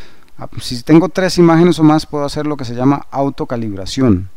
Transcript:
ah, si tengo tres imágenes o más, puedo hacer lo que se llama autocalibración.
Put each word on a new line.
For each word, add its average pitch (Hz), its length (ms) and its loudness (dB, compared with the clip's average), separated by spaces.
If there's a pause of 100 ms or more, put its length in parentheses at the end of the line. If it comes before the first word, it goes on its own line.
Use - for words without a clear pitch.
(400)
ah, 123 100 -12 (120)
si 120 220 -10
tengo 165 260 4
tres 185 300 -4
imágenes 165 400 6
o 160 40 -2
más, 156 240 4
puedo 147 180 -6
hacer 147 220 -6
lo 147 100 -6
que 135 80 -8
se 120 100 -8
llama 131 360 0
autocalibración. 117 1300 -2